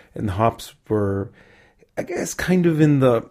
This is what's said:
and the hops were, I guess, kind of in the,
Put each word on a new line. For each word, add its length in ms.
and 140
the 40
hops 420
were, 420
I 40
guess, 320
kind 320
of 140
in 200
the, 300